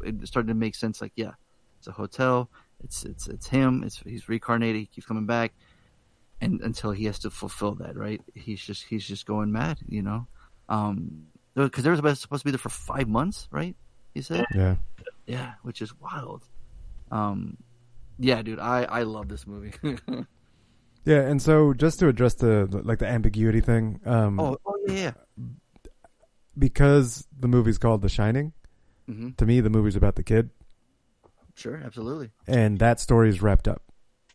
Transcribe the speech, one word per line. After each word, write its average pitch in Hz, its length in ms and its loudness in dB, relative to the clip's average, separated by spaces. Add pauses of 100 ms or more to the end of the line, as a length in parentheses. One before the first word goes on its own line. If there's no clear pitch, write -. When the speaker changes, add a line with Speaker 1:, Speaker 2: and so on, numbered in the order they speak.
Speaker 1:
It 110 240 -8
started 113 220 -2
to 113 60 -2
make 110 220 -4
sense. 113 260 -6
Like, 104 140 -12
yeah, 110 160 -8 (460)
it's - 100 -20
a - 40 -16
hotel. 123 560 -2 (340)
It's, - 220 -12
it's, - 240 -12
it's - 200 -14
him. 131 360 2
It's, - 140 -12
he's 113 300 -14
reincarnated. 113 520 -2
He 104 60 -10
keeps - 200 -20
coming 110 200 -4
back, 117 260 -2 (880)
and 117 220 -2
until 110 300 -6
he 101 120 -6
has 107 160 -4
to 107 100 -8
fulfill 101 440 -6
that, 85 220 -12
right? 104 260 -8 (120)
He's - 280 -12
just, - 220 -14
he's 104 220 -8
just 98 200 -12
going 107 260 -2
mad, 147 340 -4
you 104 140 -6
know. 107 260 -6 (440)
Um, 95 540 -4 (300)
there, 135 140 2
'cause 127 160 -4
they 156 60 4
were 175 60 4 (180)
supposed - 280 -8
to - 40 -20
be 143 60 0
there 127 60 -4
for - 120 -10
five - 380 -6
months, 135 420 -2
right? 160 260 -6 (380)
He 139 80 -8
said, 170 320 -2
Speaker 2:
Yeah. 95 220 2 (500)
Speaker 1:
Yeah, 123 360 -8
which 120 200 -12
is 110 180 -10
wild. - 440 -12 (640)
Um, 101 480 -6 (600)
yeah, 123 240 0
dude, 110 160 -8
I, 120 260 -2
I 117 180 -4
love 107 260 -8
this 101 180 -12
movie. 104 260 -14 (100)
<laughs> - 440 -8 (800)
Speaker 2:
Yeah, 151 180 6
and 139 180 0
so 156 320 6
just 147 280 2
to 175 80 6
address 123 260 4
the, 107 360 4
the, 98 120 -4
like, 113 160 -2
the 110 80 -2
ambiguity 110 560 4
thing, 110 420 2
um, 107 340 2
Speaker 1:
Oh, 139 280 0
oh, 202 100 -4 (120)
yeah, 190 60 -2
yeah. 147 500 -6 (1120)
Speaker 2:
because 139 680 6 (120)
the 127 100 0
movie's 120 300 4
called 110 240 2
The 101 60 2
Shining, 127 440 0 (560)
Speaker 1:
Mm-hmm. 117 300 -10
Speaker 2:
to 110 80 4
me, 120 160 6
the 107 80 2
movie's 107 260 4
about 98 200 6
the - 60 -2
kid. 113 280 2 (1040)
Speaker 1:
Sure, 135 280 -12
absolutely. 120 480 -10 (160)
Speaker 2:
And 110 340 2
that 113 200 6
story 113 300 6
is 92 100 0
wrapped 101 260 6
up. - 160 0 (520)